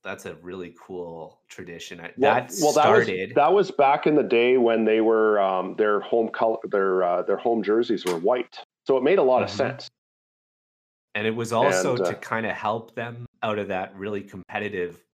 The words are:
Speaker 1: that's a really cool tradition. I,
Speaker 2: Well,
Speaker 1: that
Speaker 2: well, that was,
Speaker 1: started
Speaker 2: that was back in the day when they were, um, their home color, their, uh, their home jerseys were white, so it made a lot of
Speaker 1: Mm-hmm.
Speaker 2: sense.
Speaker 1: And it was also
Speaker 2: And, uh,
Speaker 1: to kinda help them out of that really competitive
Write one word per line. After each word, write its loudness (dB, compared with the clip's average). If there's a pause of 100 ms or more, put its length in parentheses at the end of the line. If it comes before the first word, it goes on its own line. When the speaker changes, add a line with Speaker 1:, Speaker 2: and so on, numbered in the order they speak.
Speaker 1:
that's -12
a -12
really -14
cool -14
tradition. -16
I, -14
Speaker 2:
Well, 4
Speaker 1:
that -2 (100)
Speaker 2:
well, 4
that 4
was, 6
Speaker 1:
started -4
Speaker 2:
that 4
was 2
back 2
in 4
the 4
day 4
when 4
they 4
were, 4
um, 0
their 2
home -2
color, 0
their, 2
uh, 0
their -2
home 0
jerseys 0
were -2
white, -2 (280)
so 2
it 0
made 4
a 4
lot 4
of -4
Speaker 1:
Mm-hmm. -10
Speaker 2:
sense. -6 (1200)
Speaker 1:
And -4
it -2
was -6
also 2
Speaker 2:
And, -4
uh, 0
Speaker 1:
to -4
kinda -6
help -6
them -12 (160)
out -2
of -6
that -6
really -8
competitive -8 (140)